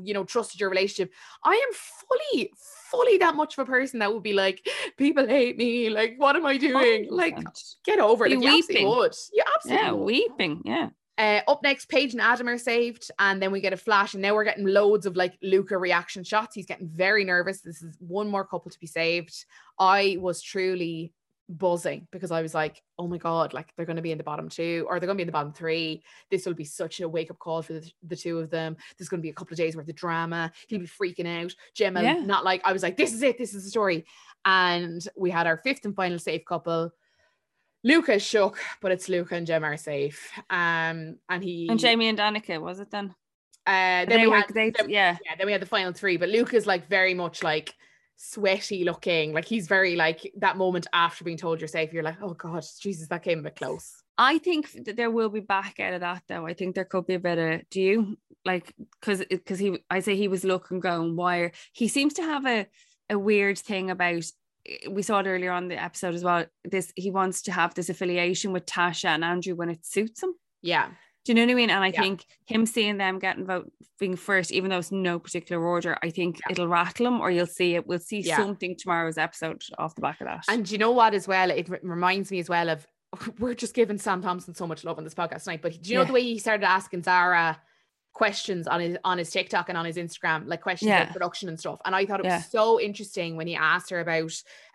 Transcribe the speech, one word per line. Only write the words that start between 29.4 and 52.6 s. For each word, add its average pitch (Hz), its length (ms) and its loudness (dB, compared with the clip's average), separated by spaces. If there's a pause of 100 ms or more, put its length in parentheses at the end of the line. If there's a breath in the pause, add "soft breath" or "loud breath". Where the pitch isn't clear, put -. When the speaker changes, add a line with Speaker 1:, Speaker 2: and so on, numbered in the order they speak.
Speaker 1:
of 165 60 -8
days 165 180 0
worth 156 120 -12
of 160 60 -12
drama. 165 560 -4 (180 loud breath)
He'll 220 100 -6
be 175 80 -8
freaking 175 400 -6
out. 170 260 -6 (220 soft breath)
Gemma 185 280 2
Speaker 2:
Yeah. 254 120 4 (100)
Speaker 1:
not 196 200 2
like," 185 200 2
I 196 80 4
was 190 100 0
like, 180 140 -2
"This 294 160 2
is 226 100 -4
it. 247 140 4
This 233 180 -8
is 196 100 -12
the 196 60 -14
story." 190 360 0 (400 loud breath)
And 175 680 2
we 180 160 0
had 170 160 2
our 165 120 2
fifth 269 260 -2
and 202 100 -4
final 180 240 -2
safe 160 280 -6
couple. 165 440 -2 (920)
Luca 294 300 6
is 202 80 2
shook, 196 360 2 (220 loud breath)
but 190 120 0
it's 185 160 -2
Luca 175 260 -2
and 170 120 -4
Gemma 160 200 0
are 147 100 -2
safe. 147 540 -6 (180)
Um, 165 680 0 (100)
and 180 140 -4
he 170 260 -4
Speaker 2:
And 226 120 2
Jamie 233 280 4
and 220 100 0
Danica, 208 420 -2
was 180 200 -10
it 196 100 -16
then? 202 240 -8 (520)
Speaker 1:
Uh, 185 400 4
then - 20 -2
Speaker 2:
They 233 100 6
Speaker 1:
we 226 100 8
Speaker 2:
were, 214 80 6
Speaker 1:
had 208 180 2
Speaker 2:
they, 220 160 2
Speaker 1:
then 220 180 0
Speaker 2:
yeah. 185 360 4
Speaker 1:
yeah, 160 120 -8
then 190 100 0
we 208 60 2
had 196 80 0
the 185 60 -6
final 185 260 0
three, 180 240 0
but 170 120 0
Luca's, 233 380 2
like, 185 220 0
very 185 260 4
much, 175 280 -4
like, 156 320 0 (420 soft breath)
sweaty 190 680 -2
looking. 165 480 0
Like, 160 140 -2
he's 208 200 -4
very, 190 300 4
like, 165 400 0
that 190 200 2
moment 185 360 0
after 170 320 0
being 170 120 -6
told 165 240 -4
you're 160 80 -8
safe, 160 240 -4
you're 165 100 -4
like, 165 200 -6
"Oh 185 120 -8
God, 165 300 -10 (160)